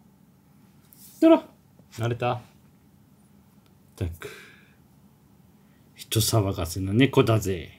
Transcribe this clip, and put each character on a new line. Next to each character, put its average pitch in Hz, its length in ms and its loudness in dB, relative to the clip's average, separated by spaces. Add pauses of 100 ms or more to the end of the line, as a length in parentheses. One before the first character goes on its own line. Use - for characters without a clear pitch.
(1200)
ト 320 80 6
ロ。 320 140 6 (500)
慣 120 160 -4
れ 120 80 -2
た？ 123 180 -2
っ 117 60 -10 (1500)
た - 120 -6
く。 - 220 -12 (1700)
人 - 260 -4
騒 101 340 0
が 85 120 -6
せ 95 140 -8
な 95 120 -4
猫 135 300 4
だ 107 160 2
ぜ。 90 400 -6